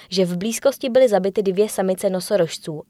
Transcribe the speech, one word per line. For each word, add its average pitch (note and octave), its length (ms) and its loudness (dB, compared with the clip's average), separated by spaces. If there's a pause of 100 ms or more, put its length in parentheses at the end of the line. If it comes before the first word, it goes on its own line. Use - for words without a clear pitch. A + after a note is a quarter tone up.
že F#3 160 2
v F3 120 -4
blízkosti A#3 520 -2
byly B3+ 200 6
zabity G3 340 0
dvě G3 260 0
samice F#3+ 400 -2
nosorožců F3+ 800 -2